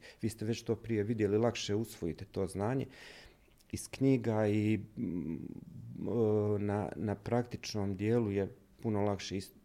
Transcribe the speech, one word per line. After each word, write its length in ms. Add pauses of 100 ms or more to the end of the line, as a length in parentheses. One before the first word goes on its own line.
(220)
vi 80
ste 160
već 180
to 120
prije 280
vidjeli, 340
lakše 380
usvojite 500
to 220
znanje 380 (880)
iz 180
knjiga 580
i, 320 (180)
mm, 380
e, 1200
na, 360
na 200
praktičnom 800
dijelu 360
je 160 (360)
puno 180
lakše 360
is-, 160 (120)